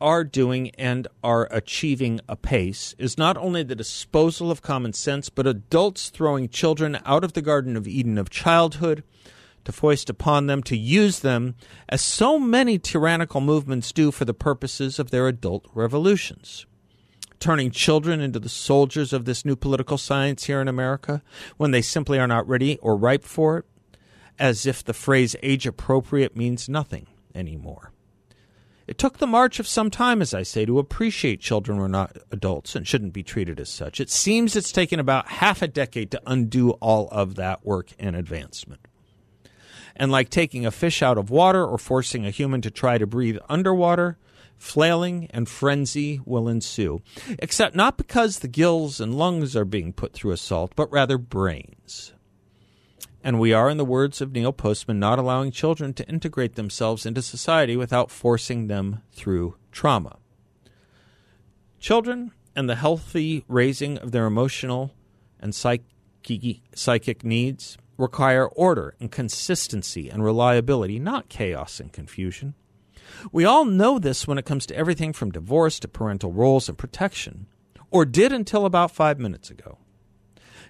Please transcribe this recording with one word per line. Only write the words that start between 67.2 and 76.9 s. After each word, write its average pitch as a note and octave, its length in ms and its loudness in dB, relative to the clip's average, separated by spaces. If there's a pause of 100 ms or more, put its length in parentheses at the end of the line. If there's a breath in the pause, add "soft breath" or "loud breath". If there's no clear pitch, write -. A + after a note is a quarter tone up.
needs A#2+ 520 -2 (200)
require C3 500 2
order D3+ 540 0
and A#2 100 -8
consistency - 1000 -6
and G#2+ 160 -4
reliability, A#2 760 2
not A3+ 280 -6
chaos D#2+ 520 -8
and B1+ 120 -16
confusion. F#2 640 -10 (760 loud breath)
We E3 120 4
all C4+ 200 6
know A3 340 4
this C#3+ 280 -2
when C#3+ 120 0
it C3 80 -6
comes C#3 200 -4
to - 100 -10
everything D#3+ 360 -2
from A2+ 180 -4
divorce C#3 500 0
to - 80 -10
parental G2 440 -4
roles B2+ 360 4
and - 100 -8
protection, - 680 -8 (440 soft breath)